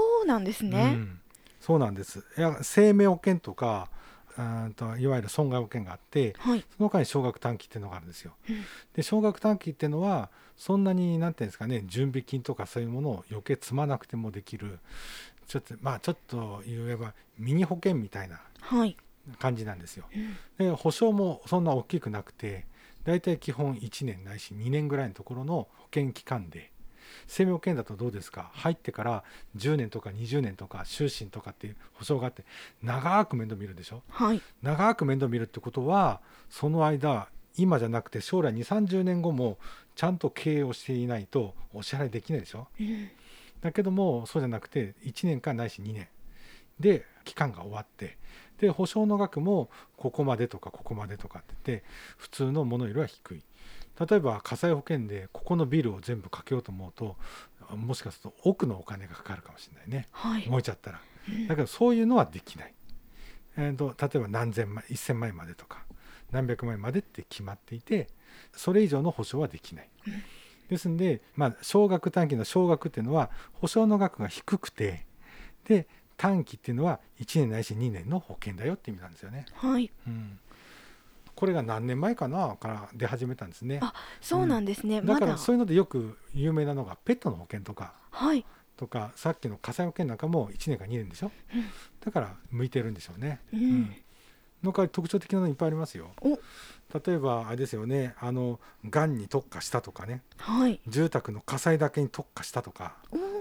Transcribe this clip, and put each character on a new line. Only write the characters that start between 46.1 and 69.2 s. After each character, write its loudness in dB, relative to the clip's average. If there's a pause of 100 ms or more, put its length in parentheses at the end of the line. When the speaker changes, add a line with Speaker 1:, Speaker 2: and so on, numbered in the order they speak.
Speaker 2:
で 6 (200)
期 -14
間 0
が -12
終 -12
わ -8
っ -10
て、 -14 (400)
で、 6
保 2
証 2
の 4
額 0
も 0 (260)
こ -2
こ 0
ま 2
で 0
と -8
か -12
こ -14
こ -4
ま -6
で -10
と -10
か -14
っ -20
て -12 (100)
言 -2
っ -6
て、 -20 (320)
普 -18
通 0
の 2
も 0
の 0
よ -4
り 0
は 0
低 -14
い。 -16 (640)
例 6
え 8
ば 0
火 -4
災 2
保 -2
険 0
で -8
こ -10
こ 2
の 4
ビ 4
ル 0
を -12
全 -4
部 -14
か -12
け -2
よ 2
う -8
と -12
思 -10
う -20
と、 -6 (600)
も -4
し -12
か -8
す -16
る -12
と -20
億 4
の -2
お -12
金 -10
が -16
か -16
か -10
る -14
か -20
も -20
し -20
れ -20
な -20
い -14
ね。 -4
Speaker 1:
は -2
い。 -4
Speaker 2:
燃 4
え -2
ち -4
ゃ -2
っ -10
た -12
ら。 -16 (260)
Speaker 1:
う -4
ん。 -2
Speaker 2:
だ 2
け 2
ど 2
そ 4
う 6
い 4
う 6
の 6
は 6
で -10
き -16
な -14
い。 -20 (840)
え 0
ー -2
と、 -2
例 0
え 4
ば -2
何 0
千 -2
万、 -10
一 -6
千 0
万 -2
円 -10
ま -12
で -14
と -20
か、 -14 (460)
何 0
百 -2
万 -4
円 -6
ま -4
で 2
っ -6
て -12
決 -12
ま -10
っ -16
て -14
い -10
て、 0 (440)
そ 0
れ 10
以 6
上 4
の 4
保 -2